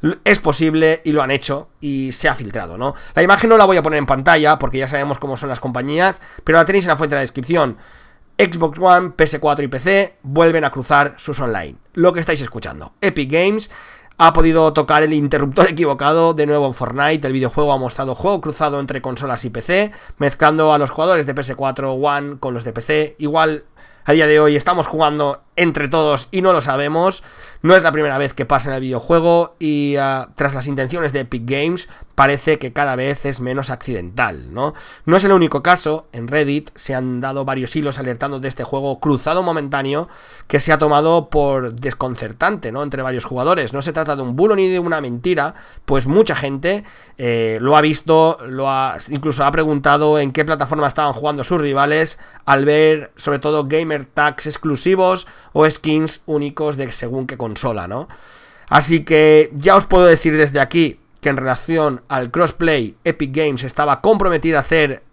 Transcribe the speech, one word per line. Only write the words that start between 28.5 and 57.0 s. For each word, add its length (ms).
en 60
el 40
videojuego 760
y, 380
ah, 400
tras 180
las 140
intenciones 440
de 80
Epic 240
Games, 440
parece 460
que 120
cada 220
vez 300
es 160
menos 300
accidental, 840
¿no? 200
No 120
es 80
el 80
único 280
caso. 520
En 160
Reddit 480
se 180
han 260
dado 240
varios 300
hilos 240
alertando 400
de 80
este 160
juego 380
cruzado 420
momentáneo 640
que 140
se 120
ha 60
tomado 520
por 440
desconcertante, 960
¿no? 140
Entre 180
varios 220
jugadores. 480
No 100
se 100
trata 220
de 80
un 140
bulo 180
ni 140
de 100
una 220
mentira, 540
pues 220
mucha 300
gente, 480
eh, 420
lo 160
ha 40
visto, 680
lo 240
ha, 260
incluso 360
ha 60
preguntado 720
en 120
qué 120
plataforma 420
estaban 260
jugando 300
sus 180
rivales 600
al 200
ver, 520
sobre 240
todo, 260
gamer 380
tags 420
exclusivos 800
o 140
skins 580
únicos 500
de 160
según 340